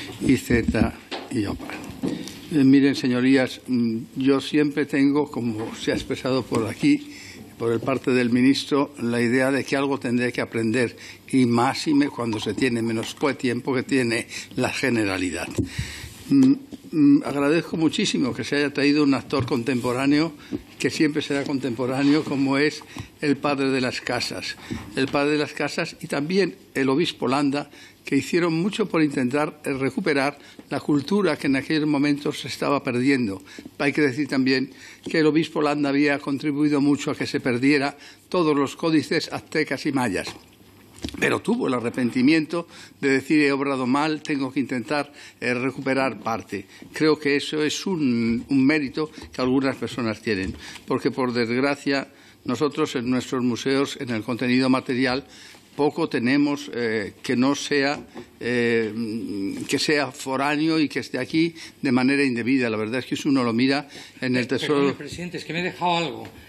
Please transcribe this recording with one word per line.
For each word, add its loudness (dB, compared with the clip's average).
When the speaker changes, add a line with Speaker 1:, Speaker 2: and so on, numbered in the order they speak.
Speaker 1:
Iceta 2
y -2
Opa. -8
Eh, 4
miren, 6
señorías, 2
mm, 0
yo 2
siempre 0
tengo, 2
como -6
se -4
ha 0
expresado -2
por -2
aquí, 2
por 0
el 0
parte -2
del 4
ministro, 2
la 0
idea 2
de 0
que -4
algo -2
tendré 0
que -4
aprender, -2
y 4
más 2
y 2
me-, 4
cuando -4
se -4
tiene 0
menos -4
pue-, 0
tiempo -2
que -2
tiene 0
la 0
generalidad. -2
Mm, 6
mm, 6
agradezco 0
muchísimo 0
que -6
se -4
haya 0
traído 4
un 6
actor 0
contemporáneo 2
que 0
siempre 2
será -2
contemporáneo, 0
como 0
es 0
el 2
padre 0
de 2
las -2
casas. -6
El 0
padre 0
de 2
las -4
casas -4
y -10
también 0
el 2
obispo 0
Landa, 0
que 0
hicieron 0
mucho -2
por 0
intentar, 0
eh, -2
recuperar 0
la -4
cultura 0
que -4
en 4
aquel 0
momento 0
se -10
estaba -2
perdiendo. 0
Hay 0
que 0
decir 0
también 2
que 2
el 6
obispo 2
Landa 0
había 2
contribuido 0
mucho 2
a -4
que -4
se -2
perdiera 2
todos 2
los 0
códices 0
aztecas -4
y 0
mayas. 0
Pero 0
tuvo 0
el 0
arrepentimiento 2
de 2
decir: 4
"He 4
obrado 0
mal, 0
tengo -4
que 0
intentar, -4
eh, 0
recuperar -2
parte". -6
Creo 2
que 0
eso -2
es -2
un, 0
un 4
mérito 0
que -6
algunas 2
personas -4
tienen, -2
porque, 0
por -2
desgracia, 0
nosotros -2
en -2
nuestros -2
museos, 0
en -6
el -2
contenido 2
material, 0
poco 0
tenemos, 0
eh, -2
que -2
no 4
sea, 0
eh, 0
que 0
sea 0
foráneo 0
y 2
que -6
esté -6
aquí 0
de 0
manera 4
indebida. 2
La -2
verdad -4
es -6
que -6
si -4
uno 4
lo 0
mira 0
en 0
el 0
Speaker 2:
Per-, -2
Speaker 1:
Tesoro. 0
Speaker 2:
perdone, 2
presidente, -12
es -12
que -8
me -4
he -2
dejado 0
algo. -4